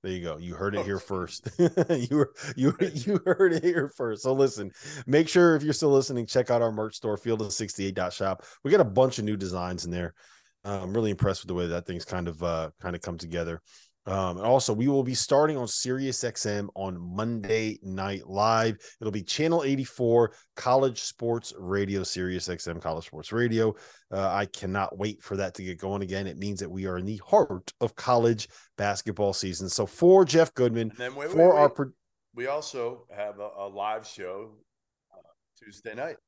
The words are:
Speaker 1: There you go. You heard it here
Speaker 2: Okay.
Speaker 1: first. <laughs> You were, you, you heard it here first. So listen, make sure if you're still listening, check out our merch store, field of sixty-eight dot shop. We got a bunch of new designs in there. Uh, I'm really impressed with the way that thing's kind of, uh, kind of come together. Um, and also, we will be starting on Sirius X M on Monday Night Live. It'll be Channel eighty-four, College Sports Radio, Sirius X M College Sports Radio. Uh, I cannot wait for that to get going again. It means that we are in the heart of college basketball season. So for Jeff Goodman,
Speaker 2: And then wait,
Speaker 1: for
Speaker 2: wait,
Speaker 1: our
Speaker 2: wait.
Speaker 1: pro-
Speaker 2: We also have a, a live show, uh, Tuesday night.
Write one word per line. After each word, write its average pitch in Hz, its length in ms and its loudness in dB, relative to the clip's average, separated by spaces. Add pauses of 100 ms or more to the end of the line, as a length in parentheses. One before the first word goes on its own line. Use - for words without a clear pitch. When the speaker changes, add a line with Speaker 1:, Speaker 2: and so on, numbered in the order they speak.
Speaker 1:
There 98 100 -8
you 90 120 -6
go. 80 140 -6
You 85 180 -10
heard 98 200 -4
it 101 100 -2
here 98 100 -4
Speaker 2:
Okay. 92 100 -8
Speaker 1:
first. - 480 -8
<laughs> - 60 -14 (300)
You 135 280 0
were, 143 160 2 (220)
you, 131 240 2
you 165 460 0
heard 185 280 4
it 160 100 0
here 165 320 2
first. 113 280 -4
So 131 100 2
listen, 107 380 2 (340)
make 151 240 4
sure 175 260 8
if 143 80 0
you're 151 100 0
still 147 180 4
listening, 127 340 4
check 123 240 0
out 120 120 4
our 113 100 2
merch 107 240 -4
store, 107 220 -2
field 113 240 -2
of 101 120 -4
sixty-eight 98 420 -4
dot 90 180 -2
shop. 95 300 -4 (200)
We 139 80 2
got 196 100 6
a 143 40 6
bunch 123 340 2
of 104 60 -4
new 104 120 -2
designs 90 480 -6
in 87 60 -6
there. 87 220 -6 (520)
Uh, 101 160 -6
I'm 92 120 -8
really 110 180 0
impressed 95 320 0
with 90 60 -16
the 92 40 -6
way 87 140 -2
that 87 180 -4
thing's 87 200 -10
kind 90 220 -6
of, 82 160 -10
uh, 82 280 -4 (100)
kind 90 140 -6
of 85 60 -10
come 87 160 -10
together. 85 440 -8 (440)
Um, 95 320 -2
and 98 80 -6
also, 123 280 4
we 113 140 0
will 139 160 2
be 127 100 -4
starting 151 420 2
on 127 120 -4
Sirius 131 560 -4
X 117 240 -4
M 101 260 -4
on 95 260 -8
Monday 110 840 -4
Night 95 440 -6
Live. 110 500 2 (220)
It'll 110 120 -4
be 101 100 -4
Channel 160 420 0
eighty-four, 123 680 2 (220)
College 131 460 2
Sports 117 580 -6
Radio, 98 440 -2
Sirius 92 460 -4
X 87 180 -8
M 85 120 -8
College 80 260 -6
Sports - 260 -16
Radio. 113 440 2 (360)
Uh, 95 200 -2
I 101 160 0
cannot 95 500 -4
wait 104 240 -6
for 98 160 -8
that 95 180 -4
to 98 80 -12
get 92 140 -10
going 98 240 -4
again. 98 240 -6
It 78 140 -10
means 101 220 -6
that 92 100 -10
we 95 160 -8
are 90 100 -4
in 92 80 -6
the 107 120 -8
heart 104 540 2 (100)
of 117 140 -2
college 117 520 2 (300)
basketball 101 560 -2
season. 92 360 -6
So 107 160 0
for 185 400 8
Jeff 156 300 4
Goodman, 117 340 2
Speaker 2:
And - 80 -16
then 123 160 -6
wait, 143 160 -6
Speaker 1:
for 170 240 8
Speaker 2:
wait, 147 60 6
Speaker 1:
our 147 80 8
Speaker 2:
wait. - 80 2
Speaker 1:
pro- 135 160 -4 (420)
Speaker 2:
We 120 140 -6
also 127 580 -6 (100)
have 101 240 -8
a, 104 100 -8 (100)
a 98 80 -8
live 104 400 -6
show, 104 480 -12 (580)
uh, 92 80 -20 (400)
Tuesday 107 320 -14
night. 139 220 -8 (120)